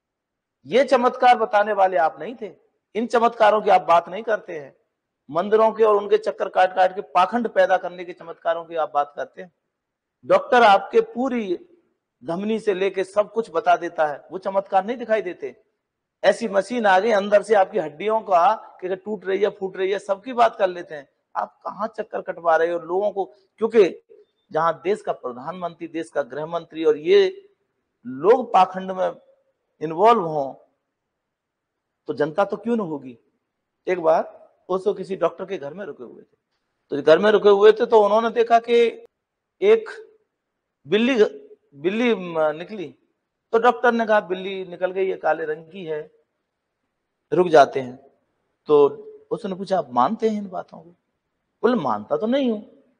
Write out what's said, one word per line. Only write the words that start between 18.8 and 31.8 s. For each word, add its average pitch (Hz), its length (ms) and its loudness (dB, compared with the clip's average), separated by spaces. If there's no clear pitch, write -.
कि 185 140 -8
टूट 185 300 -10
रही 190 160 -4
है, 202 80 2
फूट 190 280 -8
रही 190 140 -2
है, 196 80 -4
सबकी 202 340 -8
बात 233 220 2
कर 196 120 0
लेते 175 280 -10
हैं। 139 140 -18
आप 185 280 -8
कहाँ 185 240 -8
चक्कर - 340 -10
कटवा 170 340 -2
रहे 165 160 0
हो 175 80 -4
लोगों 185 320 -4
को? 190 140 -6
क्योंकि 220 480 2
जहां 165 220 0
देश 180 280 -6
का - 100 -8
प्रधानमंत्री, 165 760 -12
देश 156 220 -12
का 143 120 -6
गृह 143 240 -10
मंत्री 165 400 -8
और 151 120 4
ये 190 520 2
लोग 190 480 0
पाखंड 190 380 0
में 185 300 -6
involve 185 400 2
हों, 151 320 -6